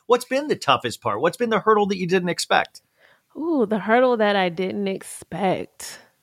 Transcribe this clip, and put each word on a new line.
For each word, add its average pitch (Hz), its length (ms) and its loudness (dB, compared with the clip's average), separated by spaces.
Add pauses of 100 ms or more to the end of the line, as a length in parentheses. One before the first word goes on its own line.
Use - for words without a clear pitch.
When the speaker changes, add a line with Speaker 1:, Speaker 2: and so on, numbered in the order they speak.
Speaker 1:
What's 240 180 4
been 285 240 -4
the 208 80 0
toughest 120 440 0
part? 107 200 -2
What's 170 160 0
been 233 140 -2
the 214 100 0
hurdle 208 260 2
that 196 120 -2
you 180 100 -4
didn't 180 220 0
expect? - 500 0 (560)
Speaker 2:
Ooh, 294 280 0
the 208 140 -2
hurdle 240 380 2
that 208 180 2
I 185 140 2
didn't 190 400 -4
expect. - 1120 -6 (220)